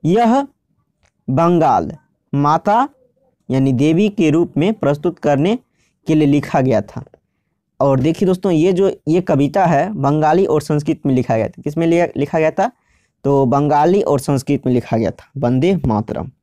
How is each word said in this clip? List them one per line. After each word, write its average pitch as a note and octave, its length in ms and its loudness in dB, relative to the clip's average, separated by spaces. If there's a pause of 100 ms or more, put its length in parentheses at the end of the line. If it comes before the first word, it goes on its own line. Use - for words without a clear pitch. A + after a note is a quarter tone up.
यह A#3 380 2 (840)
बंगाल C#3 640 2 (420)
माता D#3+ 540 0 (640)
यानी C3+ 240 0
देवी D#3+ 380 2
के E3+ 180 0
रूप E3 280 0
में F#3 180 0
प्रस्तुत D3 440 -4
करने D3+ 380 0 (500)
के D#3+ 80 2
लिए D#3 120 4
लिखा D3 340 0
गया B2 220 0
था। - 200 -14 (760)
और C3+ 200 2
देखिए D#3 260 0
दोस्तों, F#3 260 0
ये E3 220 2
जो, F#3 160 2 (180)
ये E3+ 160 0
कविता D3+ 420 0
है, E3 280 0
बंगाली D#3 520 0
और D3 160 0
संस्कृत D3+ 440 -4
में C3+ 100 2
लिखा B2 220 0
गया A2 100 0
था। - 140 -14
किस D3 160 -6
में E3+ 100 0
लिया, E3+ 200 2 (100)
लिखा D3+ 220 -2
गया D#3 120 2
था? G3 200 -2 (540)
तो C#3 220 2
बंगाली C#3+ 560 2
और C#3+ 160 0
संस्कृत C#3 460 -2
में B2 80 0
लिखा A#2+ 240 -2
गया A2 140 -2
था - 260 -20
वंदे C3+ 400 0
मातरम। A2 520 -4 (140)